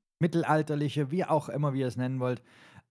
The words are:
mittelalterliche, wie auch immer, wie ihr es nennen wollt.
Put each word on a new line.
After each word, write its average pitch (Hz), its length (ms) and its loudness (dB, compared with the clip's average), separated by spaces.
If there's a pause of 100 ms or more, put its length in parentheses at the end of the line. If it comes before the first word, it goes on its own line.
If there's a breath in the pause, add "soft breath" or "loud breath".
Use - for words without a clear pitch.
(200)
mittelalterliche, 151 920 0
wie 175 160 0
auch 147 240 0
immer, 143 240 0
wie 131 60 -2
ihr 131 80 0
es 113 100 -6
nennen 127 220 -2
wollt. 127 240 -2 (480 loud breath)